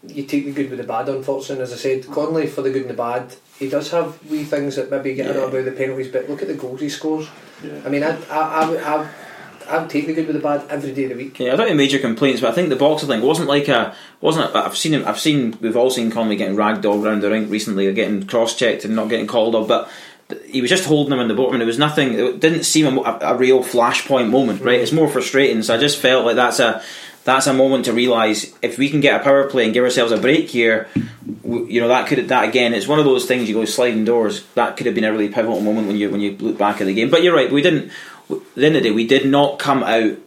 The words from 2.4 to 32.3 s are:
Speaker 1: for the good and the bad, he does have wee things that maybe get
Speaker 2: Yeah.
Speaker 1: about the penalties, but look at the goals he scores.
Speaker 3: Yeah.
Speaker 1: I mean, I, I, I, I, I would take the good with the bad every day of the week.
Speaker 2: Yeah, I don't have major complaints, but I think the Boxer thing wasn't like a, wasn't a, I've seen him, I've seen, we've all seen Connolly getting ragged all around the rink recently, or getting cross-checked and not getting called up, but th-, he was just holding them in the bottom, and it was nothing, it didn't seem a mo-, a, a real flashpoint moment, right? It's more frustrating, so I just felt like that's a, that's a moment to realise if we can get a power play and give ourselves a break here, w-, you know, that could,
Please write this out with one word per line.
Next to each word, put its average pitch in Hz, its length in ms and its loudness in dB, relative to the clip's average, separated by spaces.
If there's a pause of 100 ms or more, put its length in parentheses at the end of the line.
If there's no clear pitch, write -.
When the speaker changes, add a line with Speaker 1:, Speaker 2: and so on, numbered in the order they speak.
Speaker 1:
for - 140 -6
the 131 80 0
good 131 120 -2
and 123 80 -8
the 113 40 -8
bad, 123 400 -6 (240)
he 135 100 -6
does 143 240 -4
have 156 260 -2 (100)
wee 151 140 -4
things 143 320 -4
that 131 160 -4
maybe 131 240 -2
get 135 200 -4
Speaker 2:
Yeah. 135 100 0
Speaker 1:
about 127 200 -2
the 131 60 -2
penalties, 131 380 -4
but 170 200 -4
look 143 140 -6
at 196 60 -6
the 156 60 -6
goals 131 260 -10
he 147 80 -4
scores. 156 400 -4 (340)
Speaker 3:
Yeah. 147 220 -14
Speaker 1:
I 135 40 -6
mean, 143 140 -2
I, 160 160 -2 (100)
I, 151 120 -4
I, 160 340 0 (220)
I, 151 120 -4 (600)
I 151 100 -2
would 160 120 -6
take 147 180 -2
the 156 40 -4
good 156 140 -2
with 151 80 -4
the 139 80 -4
bad 147 280 -2
every 139 220 -6
day 135 120 -4
of 131 60 -4
the 120 60 -8
week. 135 220 -12
Speaker 2:
Yeah, 127 140 0
I 139 40 2
don't 226 120 2
have 165 80 2
major 139 240 4
complaints, 120 400 0
but 139 100 2
I - 20 -4
think 175 160 0
the 135 60 0
Boxer 151 320 2
thing 117 160 0
wasn't 156 260 2
like 143 200 2
a, 117 260 2 (260)
wasn't 156 320 0
a, 110 140 2
I've - 100 -6
seen 156 180 -2
him, 123 120 0
I've - 140 -4
seen, 139 400 0
we've 110 160 -2
all 123 140 4
seen 117 200 -2
Connolly 110 240 -2
getting 98 220 -2
ragged 107 280 0
all 104 220 0
around 104 160 0
the 101 80 0
rink 107 180 0
recently, 101 380 -2
or 98 60 2
getting 101 340 -2
cross-checked 117 580 0
and 110 120 -2
not 107 120 -2
getting 110 200 -2
called 113 260 2
up, 110 140 0
but 113 200 2 (420)
th-, - 200 -12
he 131 100 -2
was 123 100 0
just 185 140 2
holding 147 260 2
them 127 100 0
in 117 80 0
the 107 60 0
bottom, 131 200 2
and 117 80 0
it 113 40 0
was 117 120 -2
nothing, 147 360 2
it 117 260 0
didn't 160 240 2
seem 156 220 4
a 131 40 2
mo-, 127 140 0
a, - 140 -2 (160)
a - 20 0
real 127 260 6
flashpoint 123 680 0
moment, 120 320 2
right? 120 180 4
It's 113 100 0
more 156 180 4
frustrating, 123 540 2
so 113 140 0
I - 20 0
just 143 200 0
felt 127 280 4
like 117 80 2
that's 120 240 2
a, 117 240 2 (420)
that's 135 220 2
a 135 80 2
moment 131 300 4
to 123 80 0
realise 113 600 2 (100)
if - 160 -4
we 139 120 0
can 147 100 2
get 131 200 4
a - 20 -8
power 139 260 4
play 127 160 2
and 110 80 0
give 123 120 4
ourselves 123 260 2
a 107 80 2
break 127 320 2
here, 113 380 2 (560)
w-, 120 220 -4
you 117 140 0
know, 117 60 0
that 127 220 2
could, 127 220 0